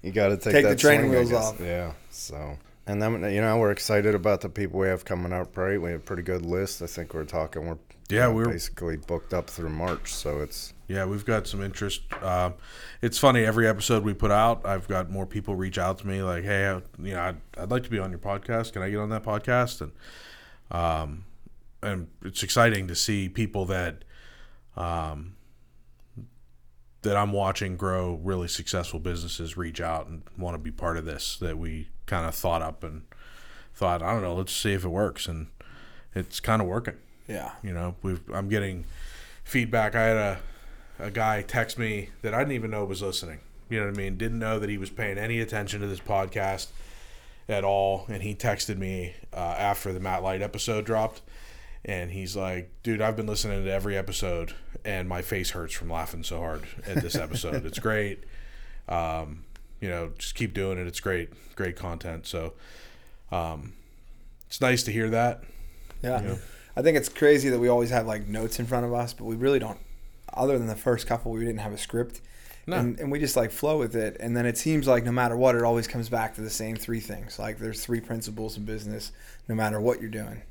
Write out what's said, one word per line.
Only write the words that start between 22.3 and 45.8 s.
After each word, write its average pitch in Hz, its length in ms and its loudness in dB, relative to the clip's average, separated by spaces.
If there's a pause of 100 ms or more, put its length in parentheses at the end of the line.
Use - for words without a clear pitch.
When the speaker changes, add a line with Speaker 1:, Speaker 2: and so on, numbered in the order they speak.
Speaker 3:
exciting 104 460 4
to 87 60 -4
see 98 360 2
people 101 360 0
that, 90 380 -2 (720)
um, 82 600 -4 (1700)
that 101 120 4
I'm 101 160 4
watching 95 440 0
grow 92 460 0
really 90 260 0
successful 85 500 -4
businesses 82 580 -4
reach 82 240 -4
out 82 280 -2
and 80 140 -10 (140)
wanna 87 220 -4
be 78 120 -6
part 82 260 -2
of 80 80 -4
this 76 340 -6
that 82 200 -2
we 80 300 -4 (180)
kinda 82 260 0
thought 85 300 2
up 80 200 -6
and 76 200 -8 (720)
thought, 87 280 2
"I 90 100 0
don't 113 100 0
know, 87 120 -2
let's 95 180 -2
see 104 200 2
if 92 120 0
it 90 40 0
works." 90 400 0
And 80 180 -6 (680)
it's - 260 -4
kinda 110 240 2
working. 104 320 -2 (320)
Speaker 2:
Yeah. 80 240 -6 (100)
Speaker 3:
You 98 100 -6
know, 87 300 -2
we've, 90 180 -2 (120)
I'm 98 160 -4
getting 98 360 0 (600)
feedback. 113 500 2
I 113 80 6
had 110 140 6
a, 101 220 2 (600)
a 101 120 -6
guy 107 320 2
text 117 360 -2
me 110 320 -2 (120)
that 110 120 -2
I 117 60 2
didn't 139 120 2
even 110 180 -2
know 107 140 -2
was 95 180 -4
listening. 87 380 -6 (300)
You 113 100 0
know 101 60 0
what 101 80 -2
I 101 40 -2
mean? 95 200 -2
Didn't 113 200 0
know 110 200 0
that 104 100 -2
he 104 100 -2
was 95 120 -6
paying 101 280 -4
any 113 220 0
attention 104 400 -4